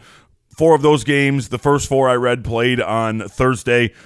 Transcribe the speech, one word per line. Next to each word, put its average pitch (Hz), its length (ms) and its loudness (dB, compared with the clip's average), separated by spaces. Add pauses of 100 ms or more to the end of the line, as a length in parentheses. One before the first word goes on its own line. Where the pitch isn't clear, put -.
(580)
Four 160 160 4
of 143 80 2
those 147 220 2
games, 139 460 0
the 120 100 -6
first 143 280 0
four 135 220 0
I 123 60 2
read, 123 280 -2
played 120 380 -2
on 110 480 -4
Thursday. 120 640 -2 (120)